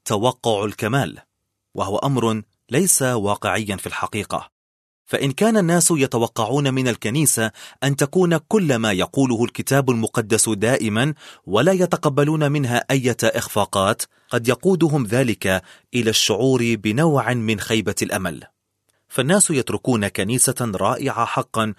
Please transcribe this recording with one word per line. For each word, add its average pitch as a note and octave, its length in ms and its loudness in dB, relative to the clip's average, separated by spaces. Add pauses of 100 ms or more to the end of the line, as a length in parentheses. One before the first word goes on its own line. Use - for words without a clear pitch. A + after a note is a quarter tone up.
توقع A2 600 0
الكمال، G#2+ 540 -2 (560)
وهو G2 220 -4
أمر A2+ 440 0 (300)
ليس E3 300 2
واقعيا G#2 720 -2
في - 120 -10
الحقيقة. - 640 -8 (540)
فإن C3+ 260 -4
كان A3 260 2
الناس E3+ 340 2
يتوقعون C3 840 0
من C3 140 0
الكنيسة A2+ 640 -2 (320)
أن C#3 120 0
تكون E3 420 2
كل D#3+ 380 2
ما A2+ 160 0
يقوله A2+ 520 0
الكتاب C3 460 0
المقدس A2+ 600 0
دائما A2 640 0 (320)
ولا A#2 260 4
يتقبلون D#3 800 0
منها B2+ 400 0
أي B2 320 2
إخفاقات، G#2 800 0 (260)
قد A#2 180 -2
يقودهم D3+ 580 2
ذلك G2+ 580 0 (300)
إلى A#2 160 2
الشعور A#2 680 2
بنوع A#2+ 580 0
من A2 260 -2
خيبة G#2+ 420 -2
الأمل. F2+ 420 -6 (640)
فالناس F3 440 2
يتركون A2+ 560 0
كنيسة A#2 680 -2
رائعة A2+ 500 -2
حقا، A2 540 -4